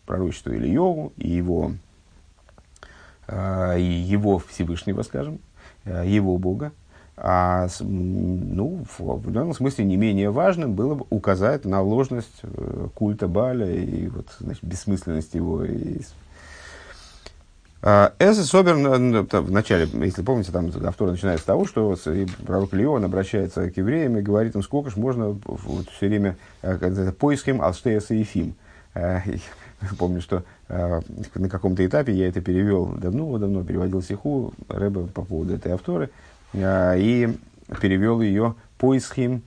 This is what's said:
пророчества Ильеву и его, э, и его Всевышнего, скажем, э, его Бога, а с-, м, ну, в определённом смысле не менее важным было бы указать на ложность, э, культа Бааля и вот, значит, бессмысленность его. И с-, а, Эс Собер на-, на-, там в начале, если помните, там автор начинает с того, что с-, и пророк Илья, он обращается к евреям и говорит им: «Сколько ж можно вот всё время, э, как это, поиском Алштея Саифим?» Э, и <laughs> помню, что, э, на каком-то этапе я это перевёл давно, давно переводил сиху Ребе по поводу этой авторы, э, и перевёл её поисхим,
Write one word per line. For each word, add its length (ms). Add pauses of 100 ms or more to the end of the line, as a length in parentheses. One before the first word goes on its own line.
пророчества 500
Ильеву 600
и 120
его, 440 (1500)
э, 540
и 40
его 540
Всевышнего, 640
скажем, 380 (440)
э, 220
его 320
Бога, 340 (440)
а 520
с-, 120
м, 760
ну, 280 (140)
в 120
определённом 440
смысле 300
не 120
менее 340
важным 440
было 200
бы 160
указать 540
на 180
ложность, 600
э, 520
культа 340
Бааля 420
и 380
вот, 180 (140)
значит, 240
бессмысленность 720
его. 300
И 360
с-, 140 (1700)
а, 320
Эс 280
Собер 320
на-, 200
на-, 280
там 180
в 80
начале, 400
если 300
помните, 280
там 220 (140)
автор 240
начинает 280
с 60
того, 220
что 280
с-, 160
и 140 (220)
пророк 260
Илья, 180
он 140
обращается 640
к 60
евреям 400
и 60
говорит 320
им: 80
«Сколько 280
ж 60
можно 480
вот 460
всё 180
время, 280 (260)
э, 160
как 140
это, 200
поиском 480
Алштея 400
Саифим?» 540 (400)
Э, 320
и 120 (300)
<laughs> 300
помню, 240
что, 220 (240)
э, 320 (340)
на 160
каком-то 340
этапе 280
я 140
это 140
перевёл 460
давно, 520
давно 240
переводил 400
сиху 520 (140)
Ребе 380
по 160
поводу 320
этой 180
авторы, 360 (460)
э, 440
и 380 (460)
перевёл 400
её 320 (240)
поисхим, 680